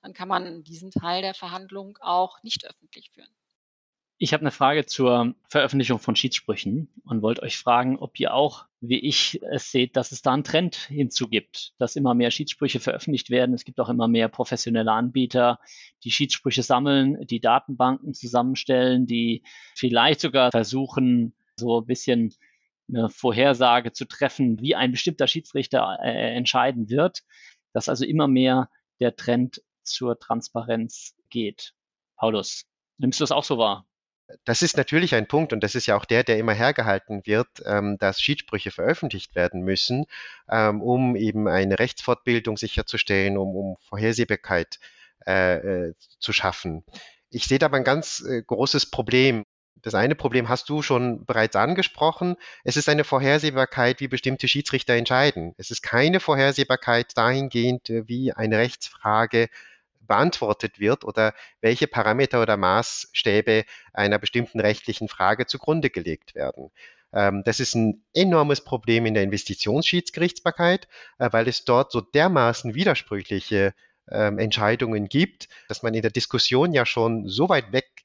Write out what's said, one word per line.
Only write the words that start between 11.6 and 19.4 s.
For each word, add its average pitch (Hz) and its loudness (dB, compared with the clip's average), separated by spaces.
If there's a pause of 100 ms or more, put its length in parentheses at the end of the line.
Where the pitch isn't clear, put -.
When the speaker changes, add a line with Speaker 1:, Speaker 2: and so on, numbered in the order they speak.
Speaker 2:
dass 123 -2
immer 135 2
mehr 120 2
Schiedssprüche 143 -4
veröffentlicht - -4
werden. 123 2
Es - -8
gibt - -10
auch 117 -2
immer 120 0
mehr 113 2
professionelle 117 -2
Anbieter, 120 2 (420)
die 120 -8
Schiedssprüche 135 -2
sammeln, 139 2
die 117 -4
Datenbanken 127 0
zusammenstellen, 127 0
die 117 -2 (320)